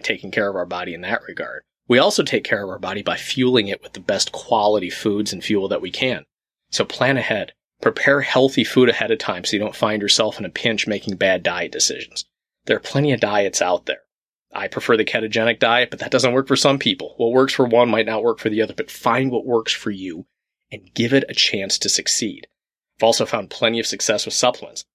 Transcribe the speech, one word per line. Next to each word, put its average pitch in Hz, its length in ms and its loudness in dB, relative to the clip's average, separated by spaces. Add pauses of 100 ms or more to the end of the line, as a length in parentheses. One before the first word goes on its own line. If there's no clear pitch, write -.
taking 98 260 -4
care 101 200 0
of 98 60 -6
our 90 120 -2
body 90 260 -6
in 85 80 -12
that 98 220 -4
regard. - 400 -12 (240)
We 120 120 6
also 180 240 4
take 123 200 0
care 101 200 -2
of 95 60 -6
our 95 100 -10
body 98 220 -6
by 87 160 -2
fueling 123 500 0
it 98 160 -6
with - 100 -20
the 107 60 -14
best 98 320 -2
quality 104 580 2
foods 104 440 -2
and 85 100 -10
fuel 98 240 0
that 95 140 -2
we 92 100 -8
can. 127 340 -2 (460)
So - 140 0
plan 131 320 0
ahead. 107 360 -4 (280)
Prepare - 400 2
healthy 131 420 2
food 123 260 4
ahead 113 220 0
of 110 80 0
time 90 240 -6
so - 140 -2
you - 20 0
don't 104 160 -6
find 107 260 0
yourself 101 380 2
in 104 60 -8
a 87 40 -8
pinch - 380 -2
making 101 300 -4
bad 92 260 2
diet 87 280 -4
decisions. - 540 -4 (400)
There 117 120 2
are - 40 -6
plenty 143 300 0
of 117 80 0
diets 101 420 0
out 90 240 0
there. - 180 -6 (500)
I 101 160 -8
prefer - 260 0
the 107 80 4
ketogenic 113 560 0
diet, 120 300 4
but - 100 -12
that - 120 -8
doesn't 123 200 4
work 135 160 2
for 139 80 2
some 139 240 4
people. 92 380 -2
What 117 160 2
works 135 200 4
for 131 120 4
one 120 240 4
might 110 160 2
not 110 180 -2
work 117 160 2
for 113 100 0
the 107 120 0
other, 104 120 -2
but - 160 -8
find 127 420 0
what 110 140 -2
works 117 280 0
for - 180 -6
you 92 360 -10 (440)
and 104 220 -16
give 117 180 0
it 135 160 4
a 120 60 -10
chance - 460 0
to 101 100 -2
succeed. - 580 -2 (500)
I've - 60 -2
also 113 220 4
found 104 240 -4
plenty 117 300 0
of 110 80 -4
success - 380 -2
with 107 80 -8
supplements. - 600 -2